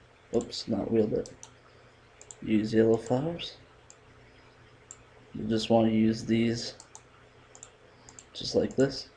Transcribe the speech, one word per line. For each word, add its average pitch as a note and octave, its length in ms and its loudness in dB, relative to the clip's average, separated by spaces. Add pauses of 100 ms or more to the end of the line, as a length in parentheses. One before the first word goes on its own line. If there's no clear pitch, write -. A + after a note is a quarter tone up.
(340)
oops, - 320 -4
not A2 240 -2
wield A2 220 2
it. - 180 -4 (1120)
Use A2 320 0
yellow A2 220 6
flowers. C#3+ 600 -4 (1800)
You G#2 120 -8
just A2 260 0
wanna A2+ 220 6
use A2 320 2
these A#2 500 0 (1600)
just - 240 -4
like - 180 0
this. - 420 0